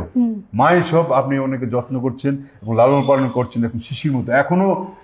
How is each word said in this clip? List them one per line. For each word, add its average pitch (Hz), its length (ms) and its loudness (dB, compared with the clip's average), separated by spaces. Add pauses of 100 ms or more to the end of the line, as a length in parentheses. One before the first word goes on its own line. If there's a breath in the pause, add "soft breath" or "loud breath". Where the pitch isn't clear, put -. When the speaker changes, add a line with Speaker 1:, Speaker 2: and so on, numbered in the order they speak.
(160)
Speaker 1:
হুম। 233 260 0 (120)
Speaker 2:
মাই 156 280 4 (100)
সব, 165 200 2
আপনি 139 280 0
অনেকে 131 280 -4
যত্ন 123 320 -4
করছেন 135 380 -4 (240 loud breath)
এবং 113 140 -4
লালন 131 320 4
পালন 135 200 2
করছেন 117 360 -2
এখন 113 160 -4
শিশির 143 320 -6
মতো। 117 200 -2
এখনও 175 540 0 (180 loud breath)